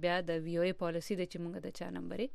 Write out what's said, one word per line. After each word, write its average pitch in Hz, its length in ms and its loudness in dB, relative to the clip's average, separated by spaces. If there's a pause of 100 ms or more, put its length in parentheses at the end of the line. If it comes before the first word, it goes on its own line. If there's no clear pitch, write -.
بیا 175 160 4
د 165 240 0
وی 170 120 0
او 170 60 6
ای 185 100 4 (100)
پالیسي 170 320 0
ده 180 100 0
چې 175 180 -6
مونږ 170 120 -4 (100)
د 185 40 -6 (100)
چا - 100 -4
نمبرې، - 460 -2